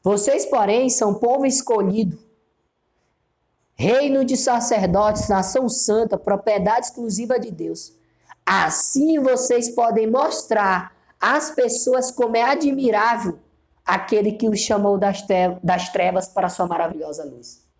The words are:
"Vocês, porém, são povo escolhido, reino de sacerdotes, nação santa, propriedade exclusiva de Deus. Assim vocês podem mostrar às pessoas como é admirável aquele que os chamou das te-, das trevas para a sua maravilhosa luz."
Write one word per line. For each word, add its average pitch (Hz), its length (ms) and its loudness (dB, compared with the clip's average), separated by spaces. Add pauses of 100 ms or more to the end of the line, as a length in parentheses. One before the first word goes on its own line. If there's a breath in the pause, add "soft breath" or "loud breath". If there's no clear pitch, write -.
"Vocês, - 440 0
porém, 233 420 2
são 214 260 0
povo 254 300 0
escolhido, 208 720 0 (1600)
reino 269 500 2
de 254 120 0
sacerdotes, 214 920 0
nação 208 400 0
santa, 220 480 0
propriedade 208 720 0
exclusiva 233 520 -4
de 208 120 -6
Deus. 165 440 -10 (500 soft breath)
Assim 269 760 2
vocês 254 480 2
podem 226 420 2
mostrar 214 840 0 (240 loud breath)
às 277 300 0
pessoas 254 600 0
como 226 260 -2
é 233 60 2
admirável 240 960 0 (460)
aquele 208 480 0
que 220 160 -2
os 208 120 0
chamou 202 360 2
das 190 260 0
te-, 180 400 0
das 175 280 -2
trevas 185 360 0
para 185 200 -2
a 175 40 -2
sua 180 160 -2
maravilhosa 160 580 -6
luz." 123 440 -20 (100)